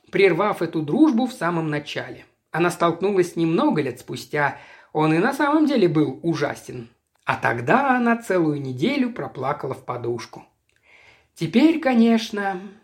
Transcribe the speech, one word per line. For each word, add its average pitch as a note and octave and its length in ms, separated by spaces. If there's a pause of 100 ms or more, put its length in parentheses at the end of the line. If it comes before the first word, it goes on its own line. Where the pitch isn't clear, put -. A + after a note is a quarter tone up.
(120)
прервав F#3+ 480
эту E3 220
дружбу D#3 440
в - 60
самом E3 380
начале. C3+ 560 (240)
Она E3+ 200
столкнулась F3 640
с - 40
ним E3 160
много G#3+ 280
лет C3 200
спустя. C#3 580 (340)
Он D#3 220
и E3 40
на A#3+ 140
самом D4+ 340
деле A#3 220
был D3 340
ужасен. C3+ 680 (340)
А B2 120
тогда D3 600
она A#3 200
целую D#3+ 440
неделю A3 520
проплакала C3+ 600
в - 100
подушку. A#2+ 600 (920)
Теперь, C#4+ 460
конечно, A3+ 800 (240)